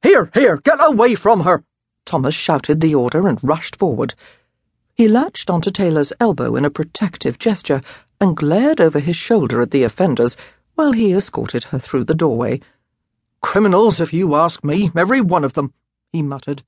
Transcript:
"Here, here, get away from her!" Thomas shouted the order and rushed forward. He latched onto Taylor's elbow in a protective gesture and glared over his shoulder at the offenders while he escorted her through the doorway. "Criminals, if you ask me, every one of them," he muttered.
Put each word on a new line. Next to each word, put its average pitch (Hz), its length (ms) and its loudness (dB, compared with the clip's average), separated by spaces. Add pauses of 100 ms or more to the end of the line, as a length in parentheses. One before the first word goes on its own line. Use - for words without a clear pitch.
"Here, 262 300 4
here, 220 240 2
get 294 220 0
away 247 360 4
from 202 260 2
her!" 160 220 0 (420)
Thomas 156 300 -2
shouted 156 440 -2
the 156 160 2
order 143 320 0
and 143 160 0
rushed 151 320 -2
forward. 151 380 -2 (800)
He 233 140 4
latched 240 420 0
onto 175 220 -2
Taylor's 156 480 0
elbow 135 360 0
in 127 80 0
a 147 60 2
protective 160 680 -6
gesture 165 440 -2 (400)
and 180 160 2
glared 214 420 0
over 160 200 2
his 160 160 -4
shoulder 143 460 0
at 120 100 -2
the 135 120 2
offenders 123 540 0 (380)
while 302 180 0
he 226 180 0
escorted 123 540 -4
her 135 140 -6
through 127 260 -4
the 160 100 -2
doorway. 123 460 -2 (800)
"Criminals, 202 580 2
if 165 140 -4
you 170 220 0
ask 165 280 0
me, 165 320 -2
every 190 240 2
one 175 240 0
of 135 100 -2
them," 139 200 -6 (400)
he 165 80 -4
muttered. 139 460 -8